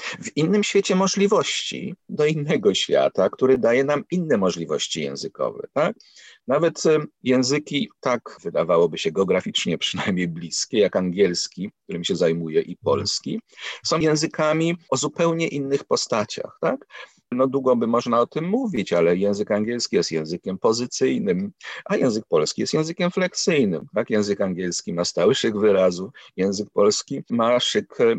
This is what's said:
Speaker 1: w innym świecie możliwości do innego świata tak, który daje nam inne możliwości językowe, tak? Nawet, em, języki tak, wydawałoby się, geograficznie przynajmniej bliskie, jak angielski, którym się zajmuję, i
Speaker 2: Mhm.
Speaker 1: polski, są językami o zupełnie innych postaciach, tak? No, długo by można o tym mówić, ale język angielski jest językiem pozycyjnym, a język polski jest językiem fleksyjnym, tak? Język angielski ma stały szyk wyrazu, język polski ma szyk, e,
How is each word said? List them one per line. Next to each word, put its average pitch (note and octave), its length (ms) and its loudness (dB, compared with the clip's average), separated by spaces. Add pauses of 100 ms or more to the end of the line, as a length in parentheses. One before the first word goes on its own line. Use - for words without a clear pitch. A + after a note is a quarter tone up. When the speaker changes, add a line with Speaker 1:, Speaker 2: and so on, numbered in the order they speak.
(220)
Speaker 1:
w - 140 -10
innym F#3+ 280 2
świecie G3 300 0
możliwości F#3+ 1000 0 (140)
do D3+ 180 0
innego D3+ 480 2
świata - 400 2
tak, F#2 180 2
który B2+ 260 4
daje A#2+ 260 2
nam C#3+ 260 -2
inne D#3+ 260 0
możliwości E2 640 -2
językowe, C#2 720 -6
tak? E3+ 240 0 (500)
Nawet, D#3+ 400 0
em, D3+ 200 4 (160)
języki C3 680 0 (100)
tak, - 420 -4
wydawałoby E2+ 560 2
się, E2 140 -2
geograficznie - 680 0
przynajmniej F2+ 500 -2
bliskie, E2 500 -4
jak G2 180 2
angielski, F#2 720 0 (140)
którym F2 200 -8
się F#2 120 -2
zajmuję, E2 440 0
i - 100 -8
Speaker 2:
Mhm. F2+ 120 -10
Speaker 1:
polski, - 580 -2 (460)
są D#3+ 140 0
językami D#3+ 760 0 (140)
o C#3 60 0
zupełnie E3 520 0
innych C#3 360 -4
postaciach, - 760 -4
tak? B3+ 260 -2 (440)
No, B2+ 160 2
długo C3 300 2
by A#2 100 0
można A#2 340 0
o A#2 60 2
tym D#3+ 220 -6
mówić, G3 440 -2
ale E2+ 240 4
język G2+ 340 0
angielski A2 460 -2
jest E2+ 160 0
językiem E2 460 -6
pozycyjnym, A2+ 920 0 (320)
a G3+ 120 -2
język A2 320 0
polski D#2 320 0
jest - 140 -2
językiem E3 360 -2
fleksyjnym, D3 840 0
tak? A2+ 160 -2
Język G2+ 300 0
angielski F2+ 520 -4
ma F2 120 0
stały F#2+ 300 4
szyk A2 240 0
wyrazu, F#2+ 540 4 (240)
język G2 340 -2
polski G#2+ 600 0
ma A#2+ 300 2
szyk, - 400 -2
e, A#2 180 4